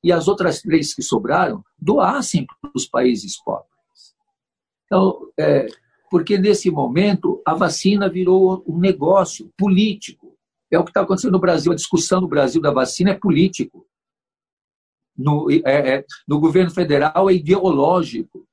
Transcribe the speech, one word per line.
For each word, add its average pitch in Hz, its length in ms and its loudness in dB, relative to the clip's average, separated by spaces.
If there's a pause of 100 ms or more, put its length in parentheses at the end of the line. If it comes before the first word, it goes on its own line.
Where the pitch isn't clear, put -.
e 175 80 4
as 165 160 2
outras 185 340 0
três 151 320 0
que - 80 -10
sobraram, 147 640 -2 (160)
doassem 190 680 0
para - 300 -20
os 123 100 -4
países 120 580 -2
pobres. - 680 -14 (720)
Então, 190 340 0 (200)
é, 147 260 2 (460)
porque 180 260 0
nesse 190 320 2
momento 160 720 0
a 156 120 0
vacina 190 520 0
virou 185 600 2
um 160 100 -4
negócio 180 800 0
político. 202 800 -2 (320)
É 160 80 2
o 175 60 2
que - 100 -8
tá 202 80 -6
acontecendo 190 300 -2
no 185 80 2
Brasil. 175 320 0
A 165 40 0
discussão 180 460 -2
no 180 60 -4
Brasil 143 340 0
da 147 100 0
vacina 131 380 0
é 196 60 0
político. 185 720 -2 (1300)
No, 147 320 -2
é, 143 120 2 (340)
é, 139 100 -8 (220)
no 147 120 -2
governo 165 300 2
federal 156 580 0
é 190 60 4
ideológico. 160 1200 0